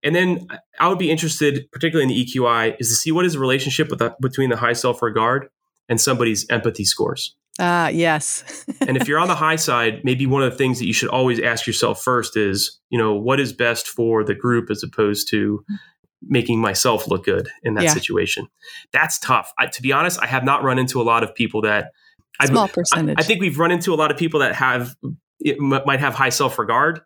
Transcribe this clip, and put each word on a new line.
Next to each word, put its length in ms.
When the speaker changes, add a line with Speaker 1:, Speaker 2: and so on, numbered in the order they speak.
Speaker 1:
And 120
then 340
I 80
would 100
be 120
interested, 640
particularly 320
in 40
the 120
E 60
Q 200
I, 320
is 100
to 60
see 180
what 120
is 100
the 40
relationship 500
with 120
the, 200
between 300
the 60
high 180
self-regard 760
and 120
somebody's 500
empathy 340
scores. 500
Speaker 2:
Ah, 300
yes. 840
<laughs> 160
Speaker 1:
And 120
if 100
you're 100
on 100
the 60
high 220
side, 480
maybe 220
one 160
of 80
the 80
things 200
that 80
you 60
should 160
always 320
ask 260
yourself 360
first 340
is, 420
you 80
know, 160
what 260
is 120
best 360
for 360
the 100
group 360
as 120
opposed 480
to 340
making 380
myself 480
look 160
good 240
in 120
that 100
Speaker 2:
Yeah. 100
Speaker 1:
situation. 540
That's 260
tough. 400
I, 100
to 120
be 120
honest, 300
I 40
have 180
not 200
run 140
into 220
a 40
lot 180
of 120
people 280
that 300
I 60
Speaker 2:
Small 180
Speaker 1:
I, 40
Speaker 2:
percentage. 500
Speaker 1:
I 40
think 180
we've 180
run 120
into 240
a 20
lot 140
of 80
people 220
that 140
have, 420
it 180
m-, 280
might 140
have 140
high 160
self-regard. 760